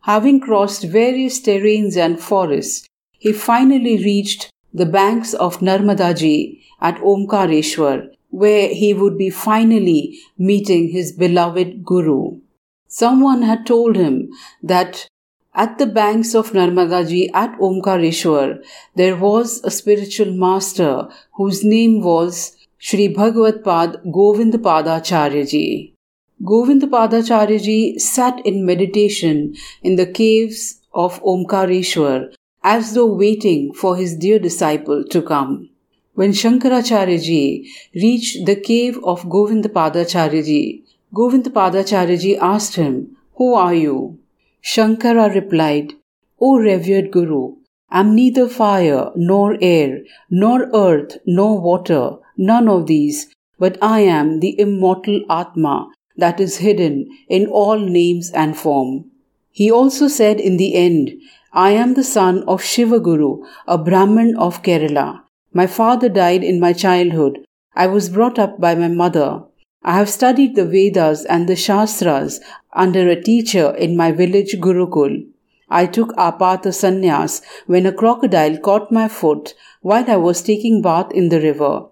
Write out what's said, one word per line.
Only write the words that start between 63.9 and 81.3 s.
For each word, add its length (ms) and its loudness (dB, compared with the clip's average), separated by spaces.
of 280 -2
Kerala. 580 -2
My 120 2
father 440 0
died 340 2
in 160 0
my 140 2
childhood. 720 0
I 140 2
was 220 0
brought 280 0
up 220 -2
by 160 2
my 140 0
mother. 540 0
I 120 -2
have 140 2
studied 460 2
the 100 2
Vedas 600 2
and 220 -2
the 80 0
Shastras 840 -2
under 340 2
a 220 0
teacher 440 2
in 100 -2
my 160 2
village 480 0
Gurukul. 640 0
I 160 2
took 300 -2
apata 640 0
sannyas 600 0
when 200 2
a 160 0
crocodile 560 2
caught 340 0
my 160 0
foot 460 -2
while 340 0
I 20 2
was 240 0
taking 400 0
bath 320 0
in 160 0
the 120 2